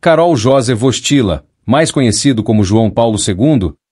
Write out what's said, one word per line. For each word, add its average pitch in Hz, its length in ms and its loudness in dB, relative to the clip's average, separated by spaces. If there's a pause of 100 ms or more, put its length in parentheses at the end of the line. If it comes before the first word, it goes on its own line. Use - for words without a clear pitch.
Karol 165 360 2
Józef 123 460 0
Wojtyla, 120 600 -2 (220)
mais 151 240 0
conhecido 123 540 0
como 107 200 0
João 107 260 0
Paulo 113 280 -2
segundo, 104 580 -2 (160)